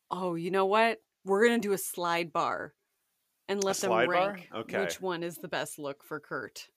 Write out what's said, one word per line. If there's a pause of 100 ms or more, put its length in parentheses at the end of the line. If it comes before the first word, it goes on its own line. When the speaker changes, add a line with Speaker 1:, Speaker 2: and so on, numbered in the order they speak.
(100)
Speaker 1:
oh,
you
know
what? (220)
We're
gonna
do
a
slide
bar (760)
and
Speaker 2:
A
Speaker 1:
let
them
Speaker 2:
slide
bar?
Speaker 1:
rank
Speaker 2:
Okay.
Speaker 1:
which
one
is
the
best
look
for
Kurt.